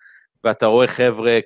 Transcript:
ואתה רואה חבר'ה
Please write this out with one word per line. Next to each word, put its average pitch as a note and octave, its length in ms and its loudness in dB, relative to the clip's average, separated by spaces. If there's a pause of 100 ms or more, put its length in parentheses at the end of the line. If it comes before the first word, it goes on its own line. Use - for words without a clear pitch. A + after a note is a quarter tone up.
(440)
ואתה A2+ 220 -2
רואה A#2+ 220 2
חבר'ה A#2 580 -2